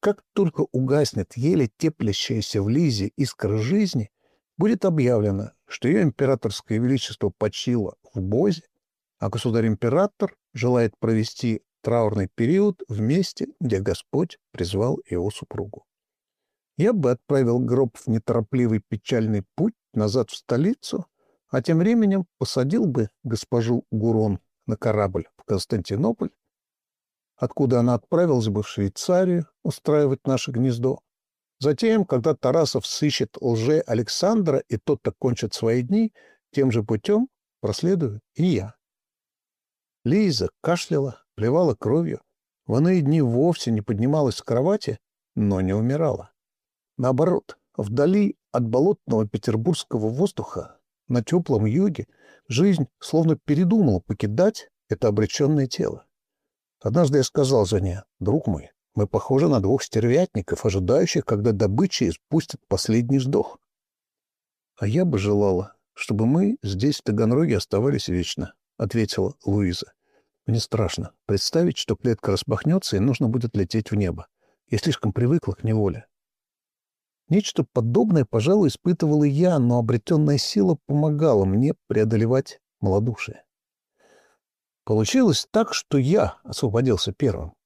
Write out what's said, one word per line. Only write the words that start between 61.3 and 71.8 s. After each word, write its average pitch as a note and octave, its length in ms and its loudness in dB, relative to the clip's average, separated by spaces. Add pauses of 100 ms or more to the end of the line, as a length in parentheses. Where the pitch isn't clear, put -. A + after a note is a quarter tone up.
добыча G#2+ 560 0
испустит - 600 -4
последний A#2 500 0
вздох». C3 400 -2 (1160)
«А G#2 100 -4
я D3 180 2
бы C#3+ 140 0
желала, G2+ 560 2 (200)
чтобы A2 320 -2
мы F#3+ 360 2
здесь, G#2 360 -2
в - 40 -16
Таганроге, A#2+ 540 2
оставались G#2 520 -2
вечно», - 460 -4 (240)
ответила G#2 560 -2 (100)
Луиза. G2 480 -2 (540)
«Мне A2+ 140 0
страшно - 520 -4 (140)
представить, - 500 0
что - 200 -4